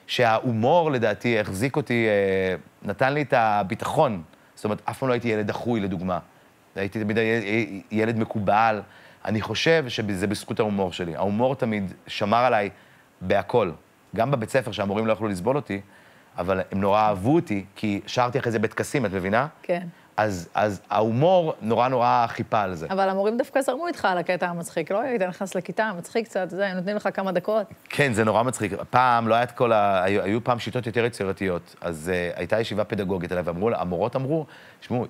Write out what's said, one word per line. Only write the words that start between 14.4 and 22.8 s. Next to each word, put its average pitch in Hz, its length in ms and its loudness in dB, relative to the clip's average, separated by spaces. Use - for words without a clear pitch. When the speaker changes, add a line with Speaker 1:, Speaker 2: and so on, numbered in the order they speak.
Speaker 1:
ספר, 120 220 0
שהמורים 101 360 0
לא 110 60 4
יכלו 110 140 -2
לסבול 101 280 0
אותי, 98 260 -4
אבל 92 240 0
הם 98 100 0
נורא 101 180 4
אהבו 107 360 2
אותי, 104 300 0
כי 101 320 -2
שרתי 123 320 0
אחרי 117 120 -2
זה 110 80 0
בטקסים, 120 460 -2
את 98 60 0
מבינה? 98 360 0
Speaker 2:
כן. 175 240 -4
Speaker 1:
אז, 98 340 -2
אז 101 360 0
ההומור 139 720 2
נורא, 113 260 2
נורא 123 400 2
חיפה 113 340 -2
על 92 140 -2
זה. 80 140 -8